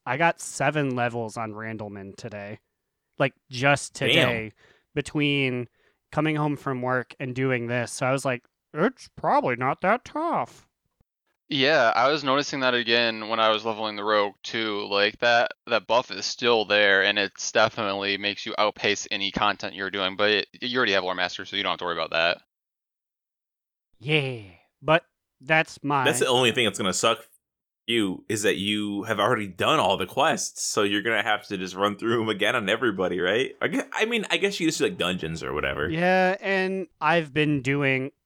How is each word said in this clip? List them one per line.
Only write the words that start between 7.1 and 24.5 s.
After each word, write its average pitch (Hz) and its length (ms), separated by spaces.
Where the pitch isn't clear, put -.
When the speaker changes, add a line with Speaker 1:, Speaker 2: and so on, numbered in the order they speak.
Speaker 1:
and 127 160
doing 127 320
this. 120 240
So - 140
I 127 80
was 135 120
like, 123 180
"It's 175 440
probably 170 400
not 131 240
that 214 240
tough." 302 640
Speaker 3:
Yeah, 139 440
I 123 160
was 147 140
noticing 139 380
that 127 120
again 113 540
when 113 140
I 110 80
was 107 160
leveling 107 320
the 101 80
rogue 104 380
too. 107 460
Like, 101 300
that, 120 320
that 110 200
buff 117 220
is 98 160
still 120 380
there, 98 400
and 101 160
it's - 320
definitely 101 640
makes 101 280
you 110 120
outpace 104 540
any 98 200
content 101 440
you're 95 160
doing. 95 240
But 104 160
it, 101 160
you 123 160
already 110 160
have 95 100
Lore 90 120
Master, 90 300
so 92 120
you 101 60
don't 92 100
have 82 60
to 90 60
worry 85 120
about 82 140
that. 82 260
Speaker 1:
Yeah, 135 420